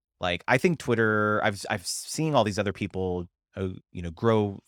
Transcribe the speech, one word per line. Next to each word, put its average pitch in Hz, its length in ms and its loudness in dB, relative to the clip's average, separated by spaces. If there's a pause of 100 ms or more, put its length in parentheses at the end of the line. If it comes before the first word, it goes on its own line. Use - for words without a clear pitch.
(200)
like, 87 260 -2
I - 120 6
think 175 200 0
Twitter, 107 640 2
I've, 101 260 -2
I've 101 180 -4
seen - 480 -4
all 117 100 6
these 101 140 -2
other 98 140 0
people, 92 540 -4 (300)
uh, 95 120 -4 (240)
you 90 100 -10
know, 85 80 -6
grow 104 580 2